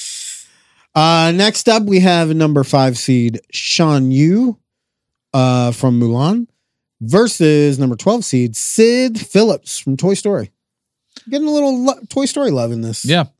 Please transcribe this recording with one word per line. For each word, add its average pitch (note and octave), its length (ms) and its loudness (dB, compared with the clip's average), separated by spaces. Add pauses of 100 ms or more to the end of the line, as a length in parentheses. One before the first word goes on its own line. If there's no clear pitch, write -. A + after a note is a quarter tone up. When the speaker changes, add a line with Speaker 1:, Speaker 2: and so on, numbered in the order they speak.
(960)
Speaker 1:
Uh, E3 400 4
next G3+ 340 0
up, A3 160 4
we G3 160 2
have E3+ 340 2
number D3+ 300 2
five C3 320 2
seed A#2 440 0 (100)
Shan C#3+ 600 0
Yu, F#3+ 480 2 (760)
uh, B2+ 400 0
from A#2+ 280 0
Mulan C#3+ 460 0 (540)
versus D3 760 2
number B2+ 180 -2
twelve G#3+ 280 -2
seed A#2+ 300 -2
Sid A#3 640 0
Phillips - 600 -2
from C3+ 180 -4
Toy F#3+ 180 -2
Story. F#3 380 -4 (760)
Getting C#4+ 200 -4
a - 20 -2
little C#4+ 340 0
lo-, C4 240 -4
Toy C#4 180 -4
Story C4 260 -2
love A#2 180 -2
in A#2 100 -6
this. A2+ 240 -8
Speaker 2:
Yeah. D3+ 200 0 (160)